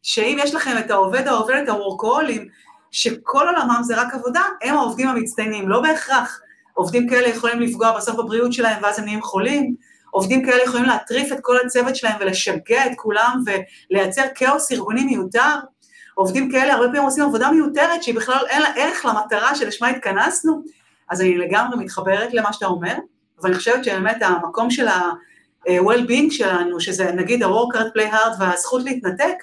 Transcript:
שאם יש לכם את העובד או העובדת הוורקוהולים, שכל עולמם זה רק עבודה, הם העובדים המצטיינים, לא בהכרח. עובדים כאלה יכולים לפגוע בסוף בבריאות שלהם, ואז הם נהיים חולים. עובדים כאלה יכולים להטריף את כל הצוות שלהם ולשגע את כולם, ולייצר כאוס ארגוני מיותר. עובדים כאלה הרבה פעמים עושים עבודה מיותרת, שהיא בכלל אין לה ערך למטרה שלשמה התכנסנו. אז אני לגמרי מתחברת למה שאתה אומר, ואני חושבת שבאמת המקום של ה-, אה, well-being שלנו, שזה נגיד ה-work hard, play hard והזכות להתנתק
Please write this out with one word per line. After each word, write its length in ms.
שאם 360
יש 160
לכם 220
את 140
העובד 360
או 60
העובדת 360
הוורקוהולים, 760
שכל 560
עולמם 360
זה 180
רק 120
עבודה, 280
הם 160
העובדים 300
המצטיינים, 640
לא 120
בהכרח. 580
עובדים 360
כאלה 180
יכולים 320
לפגוע 380
בסוף 180
בבריאות 380
שלהם, 300
ואז 160
הם 60
נהיים 160
חולים. 540
עובדים 340
כאלה 180
יכולים 220
להטריף 460
את 100
כל 240
הצוות 300
שלהם 240
ולשגע 680
את 100
כולם, 500
ולייצר 800
כאוס 360
ארגוני 320
מיותר. 520
עובדים 360
כאלה 220
הרבה 140
פעמים 160
עושים 200
עבודה 280
מיותרת, 520
שהיא 120
בכלל 340
אין 120
לה 140
ערך 300
למטרה 500
שלשמה 340
התכנסנו. 720
אז 120
אני 160
לגמרי 400
מתחברת 560
למה 200
שאתה 120
אומר, 300
ואני 140
חושבת 280
שבאמת 380
המקום 500
של 160
ה-, 240
אה, 120
well-being 520
שלנו, 480
שזה 320
נגיד 320
ה-work 340
hard, 220
play 140
hard 260
והזכות 440
להתנתק 600